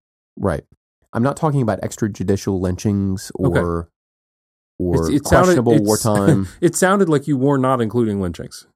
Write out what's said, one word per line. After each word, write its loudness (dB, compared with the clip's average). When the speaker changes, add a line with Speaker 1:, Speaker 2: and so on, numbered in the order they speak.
Speaker 1:
Right. -2
I'm -2
not -2
talking 0
about -2
extrajudicial -2
lynchings -2
Speaker 2:
Okay. 0
Speaker 1:
or, -2
or 0
Speaker 2:
It's, -2
it -
sounded, 4
Speaker 1:
questionable 4
Speaker 2:
it's, 2
Speaker 1:
wartime. 2
Speaker 2:
<laughs> -20
it 2
sounded 2
like 0
you -2
were 2
not 0
including -2
lynchings. -8